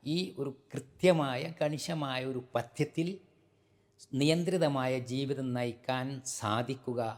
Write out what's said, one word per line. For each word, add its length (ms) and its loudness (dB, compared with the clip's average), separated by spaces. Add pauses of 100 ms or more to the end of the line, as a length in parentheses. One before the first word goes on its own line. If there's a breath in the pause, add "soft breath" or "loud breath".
ഈ 160 0 (220)
ഒരു 100 -4 (220)
കൃത്യമായ 680 2 (140)
കണിശമായ 720 -2
ഒരു 120 -2 (120)
പഥ്യത്തിൽ 560 0 (1120)
നിയന്ത്രിതമായ 720 4 (160)
ജീവിതം 480 -2
നയിക്കാൻ 500 -2 (320)
സാധിക്കുക 640 -2 (180)